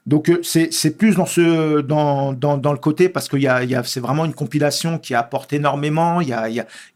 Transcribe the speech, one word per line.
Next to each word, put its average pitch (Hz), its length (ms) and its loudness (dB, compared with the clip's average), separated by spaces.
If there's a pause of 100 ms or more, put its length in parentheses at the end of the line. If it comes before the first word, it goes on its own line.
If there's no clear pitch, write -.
Donc, 151 260 0
euh, 175 120 4
c'est, 160 300 0
c'est - 260 -2
plus 208 160 4
dans 170 120 2
ce, 160 540 2
dans, 139 520 0
dans, 139 260 0
dans 147 140 0
le 139 60 -2
côté, 156 300 2
parce 180 200 -4
qu'il 139 140 0
y 143 40 2
a, 127 160 2
il 123 80 -2
y 123 60 0
a, 123 80 -2
c'est 127 160 -6
vraiment 135 240 -2
une 156 100 -4
compilation 147 640 -2
qui - 160 -8
apporte 120 380 -4
énormément. 151 680 0
Il 160 60 -2
y 127 60 -4
a, 113 160 -2
il 113 80 -4
y - 20 -2
a, 113 80 -6 (300)